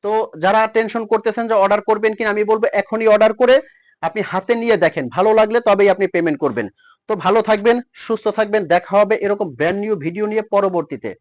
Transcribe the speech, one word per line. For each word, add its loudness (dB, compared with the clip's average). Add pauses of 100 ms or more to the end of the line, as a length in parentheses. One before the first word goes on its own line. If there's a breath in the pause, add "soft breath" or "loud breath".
তো -2
যারা 2
টেনশন -2
করতেছেন -2
যে 0
অর্ডার 2
করবেন 0
কিনা, -4
আমি -2
বলবো 0
এখনই -2
অর্ডার 6
করে 4 (400 soft breath)
আপনি -4
হাতে -2
নিয়ে 0
দেখেন, 0
ভালো 2
লাগলে 2
তবেই 4
আপনি 0
পেমেন্ট -2
করবেন। -4 (380 soft breath)
তো -4
ভালো 0
থাকবেন, -2 (120)
সুস্থ -6
থাকবেন, -2
দেখা 0
হবে 2
এরকম -4
ব্র্যান্ড -2
নিউ -2
ভিডিও -6
নিয়ে -2
পরবর্তীতে। -4